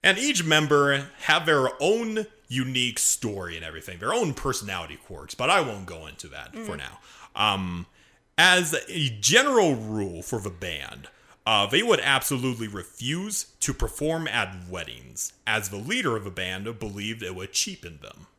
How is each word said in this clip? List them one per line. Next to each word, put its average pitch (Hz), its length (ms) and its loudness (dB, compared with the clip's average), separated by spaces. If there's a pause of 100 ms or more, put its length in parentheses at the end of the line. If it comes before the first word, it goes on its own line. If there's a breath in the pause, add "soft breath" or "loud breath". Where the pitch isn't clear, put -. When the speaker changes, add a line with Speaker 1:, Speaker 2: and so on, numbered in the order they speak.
Speaker 1:
and 185 140 6
each 247 260 0
member 143 640 4 (160)
have 160 220 4
their 151 220 6 (120)
own 220 460 0 (220)
unique 127 500 -2
story 95 580 -2
and 82 80 -10
everything, 80 360 -12
their 117 140 -2
own 214 200 0
personality 95 720 -4
quirks, 76 300 -14
but 127 160 -2
I 190 100 4
won't 104 240 -6
go 80 220 -14
into 76 220 -16
that 69 260 -14
for 214 200 -10
Speaker 2:
Mm. - 40 -10
Speaker 1:
now. 67 200 -14 (360 loud breath)
Um, 95 500 0 (520 soft breath)
as 180 360 6 (160)
a 156 200 -2 (100)
general 208 560 6
rule 107 480 -4
for - 160 -4
the 98 100 -6
band, 82 580 -10 (380 soft breath)
uh, 110 220 4
they 202 160 4
would 214 180 6
absolutely 127 680 0
refuse 139 800 -6 (140)
to 135 120 -2
perform 156 540 -2
at 101 280 -2 (140)
weddings, 62 640 -10 (140)
as 107 220 0
the 101 80 -8
leader 151 380 -2
of 104 80 -4
the 98 80 -8
band 95 480 -6
believed 107 440 -6
it 92 120 -6
would 92 160 -10
cheapen 85 500 -6
them. - 260 -20 (120)